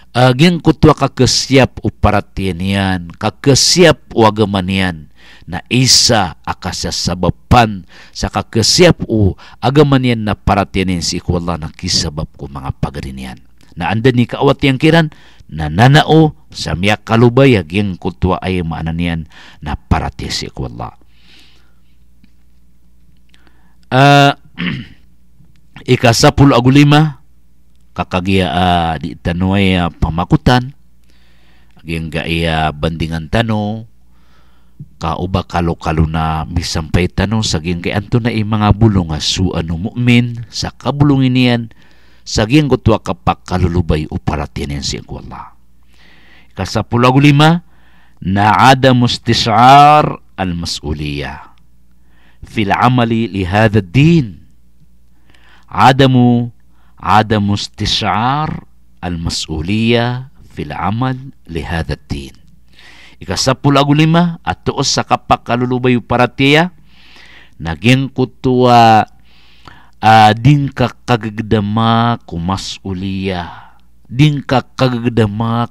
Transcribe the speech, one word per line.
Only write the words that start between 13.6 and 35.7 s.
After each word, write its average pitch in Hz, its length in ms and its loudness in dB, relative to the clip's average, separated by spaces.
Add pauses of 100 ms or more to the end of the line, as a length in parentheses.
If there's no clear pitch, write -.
Na 85 160 -4
anda 113 160 0
ni 120 160 2
kaawat 127 400 0
yang 135 160 0
kiran, 156 320 2 (340)
na 78 220 -8
nanao, 143 680 4 (160)
sa - 220 -10
miyak 98 320 -2
kalubay, 120 560 4
aging 90 400 -4
kutwa 90 400 -4
ay 92 240 -4
maanan 82 340 -6
yan 85 220 -4 (400)
na 73 160 -8
parati - 560 -6
si - 160 -8
iku - 180 -10
Allah. 58 300 -14 (3000)
Ah, 143 480 2 (220)
<clears throat> - 1300 -14
ika-sapul 127 640 4
agu 123 240 4
lima 147 480 4 (720)
kakagia, 92 560 -2
ah, 87 480 0
di 71 160 -10
tanuay, 95 640 -2
ah, 85 160 -4
pamakutan 123 800 0 (1040)
aging 82 320 -8
ga 78 160 -6
iya 80 480 -2
bandingan 80 560 -6
tano 110 560 -4 (1120)
ka 80 220 -6
uba 92 240 -4
kalo-kalo 80 640 -2